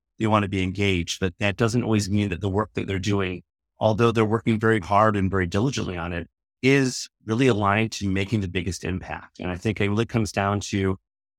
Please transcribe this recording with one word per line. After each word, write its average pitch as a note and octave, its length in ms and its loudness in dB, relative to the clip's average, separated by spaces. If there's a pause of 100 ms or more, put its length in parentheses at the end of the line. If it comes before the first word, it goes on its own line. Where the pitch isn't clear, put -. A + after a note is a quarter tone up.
(180)
They A2 100 0
wanna G#2 180 2
be F#2+ 160 -2
engaged, F#2 560 0
but F#2 220 -2
that G2+ 160 0
doesn't A2+ 260 2
always G2+ 260 0
mean G#2 200 0
that F2 120 -6
the G2+ 80 -2
work G2 260 -2
that G#2+ 120 -4
they're G2 140 -4
doing, F#2+ 420 -2 (380)
although A2+ 320 4
they're A2 120 2
working A2 360 0
very A2 180 2
hard G#2 380 4
and F#2+ 120 2
very F#2 200 0
diligently G2+ 480 -2
on E2+ 160 -6
it, E2+ 160 -6 (340)
is C3 460 2 (160)
really A#2 240 2
aligned G#2+ 440 2
to G2+ 160 -4
making G2 320 0
the F#2+ 60 -2
biggest F2+ 380 -4
impact. E2+ 560 -8
And F2+ 100 -6
I F2+ 60 -4
think G#2 240 -2
it G2+ 80 2
really G#2+ 180 0
comes A2 240 -2
down G2+ 300 0
to G2 360 -2 (420)